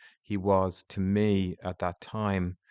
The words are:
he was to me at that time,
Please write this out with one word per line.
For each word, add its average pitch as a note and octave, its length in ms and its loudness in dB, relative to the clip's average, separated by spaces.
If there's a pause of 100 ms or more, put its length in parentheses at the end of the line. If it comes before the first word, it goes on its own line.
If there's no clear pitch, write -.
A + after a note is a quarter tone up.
(200)
he G2+ 160 -6
was F#2+ 520 2
to - 120 -8
me G2 600 2
at F2+ 160 -8
that F2 220 -4
time, G2 560 -2 (140)